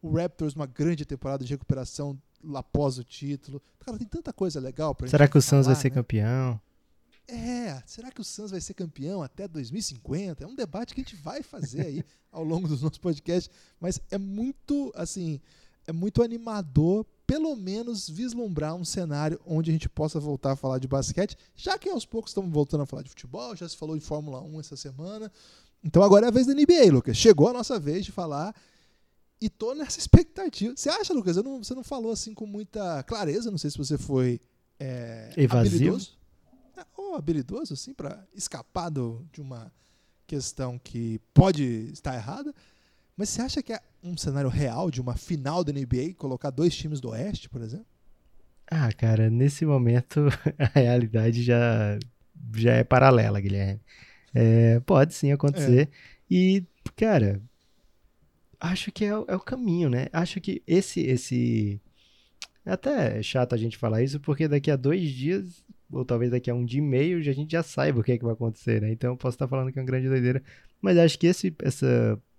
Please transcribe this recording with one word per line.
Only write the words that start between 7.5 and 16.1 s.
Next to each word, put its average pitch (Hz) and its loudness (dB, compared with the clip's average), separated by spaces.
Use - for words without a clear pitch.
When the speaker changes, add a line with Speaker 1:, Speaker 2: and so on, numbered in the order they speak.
Speaker 1:
será 247 -18
que - -14
o - -8
Suns 208 -12
vai 185 -8
ser - -14
campeão 170 -8
até 101 -14
dois 143 -10
mil 196 -8
e 208 -8
cinquenta? 156 -8
É 135 -14
um 139 -16
debate 214 -8
que 254 -8
a - -8
gente 233 -16
vai 165 -12
fazer 147 -10
aí 156 -6
<laughs> - -20
ao 165 -10
longo 165 -4
dos 143 -4
nossos 156 -4
podcasts, 175 -2
mas 185 -6
é 196 -6
muito, 240 -6
assim, 165 -8
é 165 -10
muito 190 0